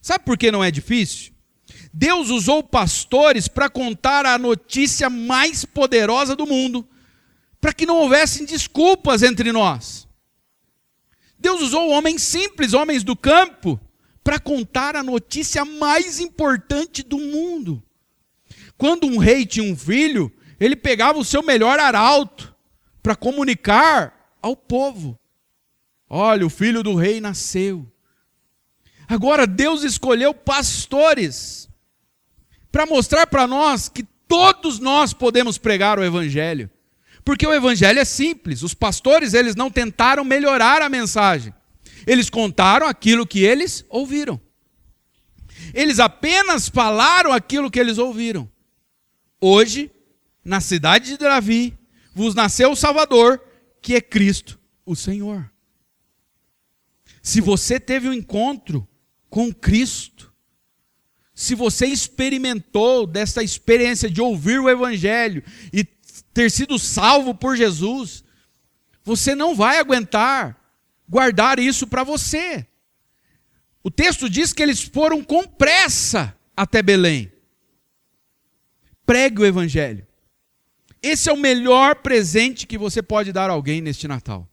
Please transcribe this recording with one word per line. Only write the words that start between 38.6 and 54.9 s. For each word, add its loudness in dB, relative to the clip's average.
Os -8
pastores, 0
eles 2
não -4
tentaram 0
melhorar 2
a 0
mensagem. -2
Eles 2
contaram 2
aquilo 2
que -2
eles 0
ouviram. -6
Eles 0
apenas 0
falaram 2
aquilo -2
que -4
eles 0
ouviram. -6
"Hoje, 4
na -4
cidade 0
de -10
Davi, 0
vos -4
nasceu 2
o -4
Salvador, 4
que -4
é 4
Cristo, -2
o -8